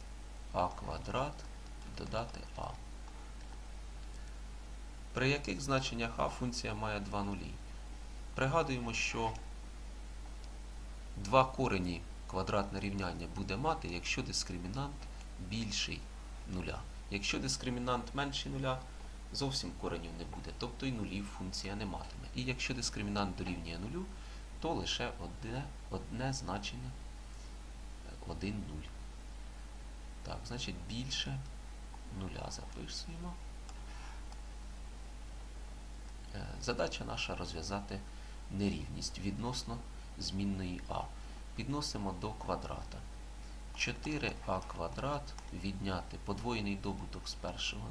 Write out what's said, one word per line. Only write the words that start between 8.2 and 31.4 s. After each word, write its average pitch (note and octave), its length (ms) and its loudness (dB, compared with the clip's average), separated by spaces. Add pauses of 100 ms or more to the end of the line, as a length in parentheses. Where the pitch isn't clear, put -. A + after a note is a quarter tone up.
Пригадуємо, C3+ 580 6
що A#2 400 4 (1800)
два G#2 280 10
корені F#2+ 560 4 (300)
квадратне G2 500 4
рівняння F#2 460 2 (100)
буде G2 200 2
мати, D3+ 320 2
якщо F2+ 340 2
дискримінант A2+ 720 0 (540)
більший G2+ 520 0 (540)
нуля. E2 260 0 (300)
Якщо G2+ 280 4
дискримінант B2 760 2
менший C#3 380 2
нуля, C3+ 280 4 (520)
зовсім C3 480 2
коренів E2+ 380 2
не E2 60 -2
буде, - 340 -4
тобто A#2+ 280 -2
і C3+ 60 4
нулів G2+ 340 2 (120)
функція F#2+ 360 0
не G#2+ 120 0
матиме. - 480 -4
І B2 80 2
якщо B2+ 320 2
дискримінант G2+ 600 2
дорівнює E2+ 420 0
нулю, C#3 260 0 (560)
то D#3+ 140 4
лише A2+ 360 2 (100)
одне, A2 440 -2 (260)
одне C3 420 0
значення, B2+ 580 -2 (1400)
один F2 260 0
нуль. D#2 340 -2 (1300)
Так, - 240 -2
значить, A#2 300 0 (120)
більше C3+ 500 2 (840)